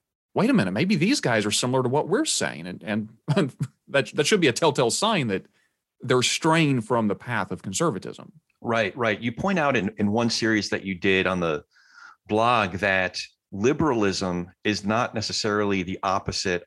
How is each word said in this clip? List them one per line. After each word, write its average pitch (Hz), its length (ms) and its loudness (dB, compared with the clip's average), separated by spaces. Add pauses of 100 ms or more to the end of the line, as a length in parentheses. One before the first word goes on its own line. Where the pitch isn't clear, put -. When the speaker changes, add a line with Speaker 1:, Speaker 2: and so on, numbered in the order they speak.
(360)
Speaker 1:
wait 208 160 4
a - 20 4
minute, 104 180 2
maybe 180 240 0
these 208 260 2
guys 113 220 2
are 147 80 -2
similar 131 300 0
to 127 80 -2
what 139 180 0
we're 240 180 0
saying. 78 420 -4
And, 87 160 -12
and 110 720 -2 (180)
<laughs> - 140 -20
that, - 260 0
that 220 140 0
should 208 140 2
be 160 60 4
a 120 60 4
telltale 135 380 2
sign 196 360 0
that 98 180 -2 (560)
they're 127 200 2
straying 156 600 2
from 113 260 0
the 98 80 0
path 110 360 -6
of 90 120 -8
conservatism. 101 720 -4 (280)
Speaker 2:
Right, 113 340 0
right. 110 240 0
You 120 120 -4
point 190 260 -2
out 143 180 2
in, 95 220 0
in 101 140 0
one 120 180 2
series 110 400 0
that - 160 -4
you 95 80 -4
did 95 320 2
on 92 140 0
the 80 240 -2 (640)
blog 110 460 2
that 95 460 0 (320)
liberalism 98 1000 0 (120)
is 104 200 -2
not 110 300 0
necessarily 104 720 -2
the 90 200 -8
opposite 95 640 -2